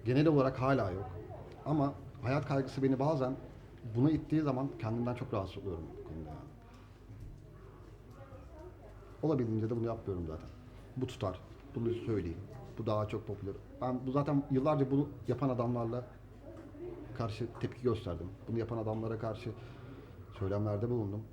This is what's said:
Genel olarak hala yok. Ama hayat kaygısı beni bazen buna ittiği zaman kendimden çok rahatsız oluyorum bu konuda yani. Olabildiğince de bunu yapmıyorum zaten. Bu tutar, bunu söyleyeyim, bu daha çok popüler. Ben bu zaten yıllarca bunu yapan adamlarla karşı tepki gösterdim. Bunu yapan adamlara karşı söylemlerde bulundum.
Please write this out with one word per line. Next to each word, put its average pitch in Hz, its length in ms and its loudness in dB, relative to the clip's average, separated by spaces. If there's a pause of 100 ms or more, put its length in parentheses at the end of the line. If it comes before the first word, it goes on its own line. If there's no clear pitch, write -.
Genel 131 220 8
olarak 135 340 6
hala 127 300 4
yok. 95 200 -4 (560)
Ama 143 280 4 (280)
hayat 143 240 2
kaygısı 135 360 2
beni 131 160 6
bazen 135 380 4 (600)
buna 139 140 8
ittiği 156 300 4
zaman 139 280 2 (100)
kendimden 117 360 2
çok - 200 -4
rahatsız 90 240 0
oluyorum 82 260 -4 (140)
bu - 100 -12
konuda 80 200 -8
yani. - 220 -12 (2750)
Olabildiğince 113 480 2
de 120 60 0
bunu 113 100 0
yapmıyorum 101 400 -2
zaten. 78 220 -6 (480)
Bu 127 100 0
tutar, 95 340 -2 (340)
bunu 117 200 0
söyleyeyim, 92 440 0 (400)
bu 113 80 -4
daha 107 220 2
çok 110 180 -4
popüler. 98 280 -4 (260)
Ben 127 260 0
bu 131 40 0
zaten 143 400 4
yıllarca 135 400 6
bunu 139 180 4 (200)
yapan 127 200 2
adamlarla 120 580 2 (1120)
karşı 117 280 0 (140)
tepki - 220 -2
gösterdim. 104 440 2 (220)
Bunu 113 100 2
yapan 113 200 0
adamlara 110 400 0
karşı 110 320 -2 (880)
söylemlerde 104 520 2
bulundum. 107 320 0 (100)